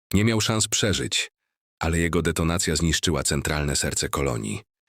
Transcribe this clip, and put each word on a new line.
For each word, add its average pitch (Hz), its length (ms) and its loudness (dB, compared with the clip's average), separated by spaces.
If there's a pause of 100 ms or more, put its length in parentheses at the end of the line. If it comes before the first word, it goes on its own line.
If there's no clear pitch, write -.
(120)
Nie 101 120 4
miał 110 160 4
szans 110 280 0
przeżyć, - 640 -2 (500)
ale 82 180 0
jego 85 240 2
detonacja 82 540 0
zniszczyła 78 460 0
centralne 73 540 -2
serce 71 320 -2
kolonii. 57 540 -4 (260)